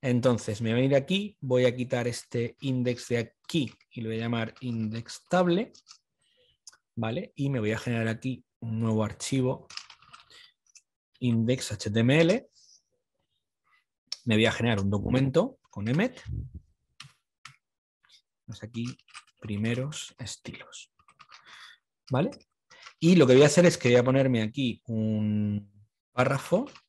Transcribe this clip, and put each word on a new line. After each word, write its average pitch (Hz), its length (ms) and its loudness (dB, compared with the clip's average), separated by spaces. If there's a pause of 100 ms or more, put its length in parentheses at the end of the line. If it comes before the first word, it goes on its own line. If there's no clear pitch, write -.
Entonces 120 600 0
me 113 100 -2
voy 117 80 0
a 127 40 2
venir 135 140 2
aquí, 190 440 -2
voy 127 240 2
a 120 100 2
quitar 123 340 -4
este 117 520 -6
index 123 480 -4
de 117 100 0
aquí 117 540 -6 (180)
y - 100 -14
lo 113 100 -8
voy 113 80 -6
a 113 40 -6
llamar 113 380 -4
indextable, 127 1120 -2 (1200)
¿vale? 117 400 -6
Y 139 140 -4
me 131 100 -2
voy 104 120 -2
a 107 60 -4
generar 113 300 -2
aquí 120 360 -8 (160)
un 113 200 -6
nuevo 110 240 0
archivo, - 640 -4 (1500)
index 120 520 0
H 104 180 -6
T 113 100 0
M 135 200 4
L. 175 300 2 (1800)
Me 110 100 2
voy 113 100 4
a 107 60 2
generar 113 280 0
un 98 80 0
documento 131 720 0 (100)
con 101 180 -10
emet. 180 360 -2 (2250)
Pues - 160 -16
aquí, 117 340 -8 (420)
primeros 117 800 -6
estilos, - 760 -16 (1160)
¿vale? 147 200 0 (680)
Y 175 180 6
lo 151 100 8
que 127 80 8
voy 135 80 10
a 151 40 8
hacer 175 200 6
es 160 100 4
que 123 140 2
voy 120 80 8
a 120 60 4
ponerme 131 360 2
aquí 117 460 -4
un 107 840 -2 (420)
párrafo, 139 520 0 (240)